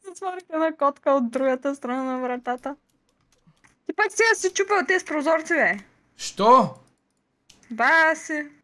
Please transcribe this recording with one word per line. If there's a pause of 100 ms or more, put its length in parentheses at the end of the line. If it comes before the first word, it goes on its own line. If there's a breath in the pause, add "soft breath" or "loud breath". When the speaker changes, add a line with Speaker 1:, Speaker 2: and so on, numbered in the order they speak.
Speaker 1:
Затворих (100)
една
котка
от
другата
страна
на
вратата. (1120)
Ти
пак
сега
си
чупал (100)
тези
прозорци,
бе. (400)
Speaker 2:
Що? (960)
Speaker 1:
Ба
си. (160)